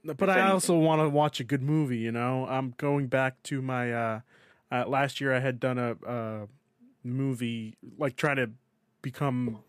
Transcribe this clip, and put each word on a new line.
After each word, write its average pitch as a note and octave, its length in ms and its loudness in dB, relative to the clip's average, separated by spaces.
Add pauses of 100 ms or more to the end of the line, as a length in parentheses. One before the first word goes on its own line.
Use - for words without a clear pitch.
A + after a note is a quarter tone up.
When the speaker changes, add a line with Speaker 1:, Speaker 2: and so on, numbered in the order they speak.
Speaker 1:
No, D#3 120 -8
but F#3+ 160 2
Speaker 2:
If F#3+ 60 6
Speaker 1:
I - 20 6
Speaker 2:
anything. F#3+ 140 6
Speaker 1:
also F3+ 260 4
wanna D#3 300 4
watch D3 320 2
a C3+ 40 -4
good C3 180 0
movie, C#3+ 360 0
you A2+ 140 -4
know? B2+ 360 -2
I'm C3 300 -2
going C#3+ 300 0
back C3 360 0
to C#3 160 -4
my, B2 320 -2
uh, A2+ 280 -2 (500)
uh, B2 160 0
last C3+ 340 0
year C3+ 140 0
I B2+ 60 2
had B2+ 200 -2
done B2+ 180 0
a, A#2+ 180 -2 (100)
a A2 420 -6 (540)
movie, A#2+ 760 -4 (220)
like, - 180 -2
trying D3 200 0
to B2 140 0 (520)
become B2 680 -4